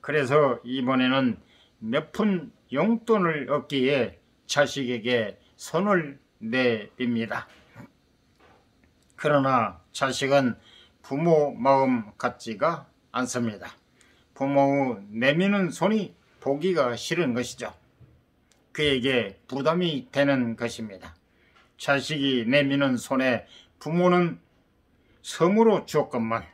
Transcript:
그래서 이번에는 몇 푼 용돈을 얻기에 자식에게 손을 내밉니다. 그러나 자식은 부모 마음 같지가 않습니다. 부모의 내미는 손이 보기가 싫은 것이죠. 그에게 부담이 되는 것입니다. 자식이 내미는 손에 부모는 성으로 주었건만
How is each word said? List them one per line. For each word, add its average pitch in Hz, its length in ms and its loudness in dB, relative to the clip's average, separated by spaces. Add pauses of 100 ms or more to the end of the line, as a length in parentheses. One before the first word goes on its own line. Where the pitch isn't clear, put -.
그래서 143 600 2
이번에는 127 720 0 (420)
몇 127 320 -4
푼 190 400 -2 (200)
용돈을 170 800 0
얻기에 135 680 0 (260)
자식에게 120 920 -2 (160)
손을 165 640 -2 (200)
내밉니다. 117 1080 -2 (1700)
그러나 131 680 0 (100)
자식은 131 640 0 (460)
부모 151 520 2
마음 127 640 2
같지가 123 720 -4 (220)
않습니다. 120 560 -4 (680)
부모의 139 760 0
내미는 165 600 2
손이 202 440 -2 (240)
보기가 143 560 0
싫은 156 380 -2
것이죠. 117 400 -6 (1000)
그에게 131 760 0
부담이 151 640 -2
되는 131 440 0
것입니다. 113 600 -10 (640)
자식이 135 680 -2
내미는 139 500 2
손에 127 500 -2 (320)
부모는 175 600 2 (840)
성으로 208 640 2
주었건만 113 580 -2 (100)